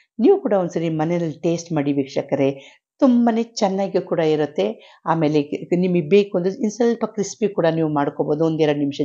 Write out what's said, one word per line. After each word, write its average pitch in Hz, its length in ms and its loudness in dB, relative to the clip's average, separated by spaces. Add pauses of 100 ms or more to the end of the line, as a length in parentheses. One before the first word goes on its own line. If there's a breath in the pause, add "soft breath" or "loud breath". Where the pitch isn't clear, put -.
(180 soft breath)
ನೀವು 381 220 4
ಕೂಡ 233 120 -4
ಒಂದ್ಸರಿ 175 360 -2
ಮನೆಯಲ್ಲಿ 160 520 -2
ಟೇಸ್ಟ್ 170 320 -2
ಮಾಡಿ 147 200 0
ವೀಕ್ಷಕರೇ, 139 580 0 (480 loud breath)
ತುಂಬಾನೇ 240 440 4
ಚೆನ್ನಾಗಿ 190 580 -2
ಕೂಡ 175 200 -2
ಇರುತ್ತೆ. 156 460 0 (400 soft breath)
ಆಮೇಲೆ 160 320 2 (380)
ನಿಮಗೆ 180 240 2
ಬೇಕು 196 380 2
ಅಂದ್ರೆ 185 160 -2
ಇನ್ನು 220 160 -4
ಸ್ವಲ್ಪ 233 340 -2
ಕ್ರಿಸ್ಪಿ 202 440 -4
ಕೂಡ 196 220 0
ನೀವು 160 180 0
ಮಾಡ್ಕೋಬೋದು. 147 560 0
ಒಂದೆರಡು 156 340 2
ನಿಮಿಷ 143 260 -2